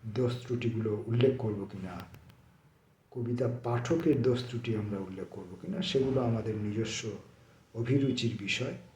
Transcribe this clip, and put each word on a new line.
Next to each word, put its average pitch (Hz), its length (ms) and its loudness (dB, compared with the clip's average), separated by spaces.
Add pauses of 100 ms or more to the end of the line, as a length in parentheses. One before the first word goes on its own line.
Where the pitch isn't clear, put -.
(180)
দোষ 123 160 2 (100)
ত্রুটিগুলো 110 480 0 (180)
উল্লেখ 123 240 6 (100)
করবো 101 280 -2
কি 98 160 -10
না, 90 80 -8 (1160)
কবিতা 120 360 0 (160)
পাঠকের 127 540 4 (100)
দোষ 120 200 4
ত্রুটি 117 240 -4 (100)
আমরা 101 260 -4
উল্লেখ 95 280 -8
করবো 92 260 -12
কি 85 120 -10
না, 175 80 -2
সেগুলো 131 380 2 (100)
আমাদের 110 260 0 (100)
নিজস্ব 107 360 -2 (760)
অভিরুচির 123 540 2 (120)
বিষয়। 131 300 -2 (200)